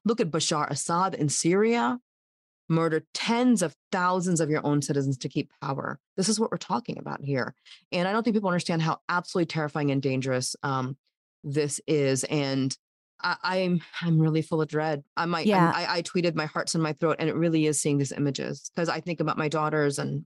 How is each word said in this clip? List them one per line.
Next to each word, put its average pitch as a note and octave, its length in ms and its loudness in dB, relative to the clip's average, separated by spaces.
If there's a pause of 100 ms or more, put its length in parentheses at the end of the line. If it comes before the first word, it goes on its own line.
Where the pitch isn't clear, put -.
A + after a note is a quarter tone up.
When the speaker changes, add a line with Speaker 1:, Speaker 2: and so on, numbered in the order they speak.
Speaker 1:
Look A#3 160 2
at E3 100 -2
Bashar D3+ 380 0
Assad F3 460 0
in D3 140 0
Syria. A#3 680 2 (720)
Murder D#3+ 320 2 (120)
tens A#3 480 4
of D#3 120 -2 (160)
thousands F3+ 480 2
of D#3 120 2
your D3+ 120 0
own D3 200 2
citizens C#3 360 0
to C#3+ 100 -6
keep C#3+ 300 -4
power. C#3 400 -6 (180)
This F#3+ 120 0
is G#3+ 100 0
what A3 120 0
we're E3+ 60 -2
talking - 420 -6
about - 240 -10
here. C3+ 320 -2 (360)
And F3+ 160 0
I G3 40 0
don't A3+ 100 0
think A3 140 2
people G3+ 140 0
understand E3+ 340 0
how D#3+ 160 0 (100)
absolutely F3 380 0
terrifying D3+ 420 -2
and C#3 140 2
dangerous, C3 580 -2
um, C3+ 340 -2 (480)
this C#3+ 440 -2
is. C#3 380 2
And C3+ 520 -2 (440)
I, F3 220 -2
I'm, F3+ 380 0 (220)
I'm E3 160 4
really D#3+ 240 4
full D#3+ 180 -2
of D3+ 60 0
dread. D3+ 360 -2 (140)
I E3+ 80 0
might, E3+ 160 0
I'm G3+ 60 0
Speaker 2:
Yeah. F3+ 280 4
Speaker 1:
I, E3+ 220 -2
I F3 60 -2
tweeted, E3+ 320 0
"My D#3 100 0
heart's - 300 -4
in E3 60 0
my E3 120 0
throat," D3+ 260 0
and D#3+ 80 0
it - 80 0
really D#3+ 300 2
is D3+ 160 0
seeing C#3+ 160 2
these C#3 160 0
images C#3+ 640 -4
'cause E3+ 100 -2
I D#3 140 -4
think E3+ 180 -6
about D#3 180 -2
my D3+ 120 0
daughters, D3+ 500 2
and C#3 260 -4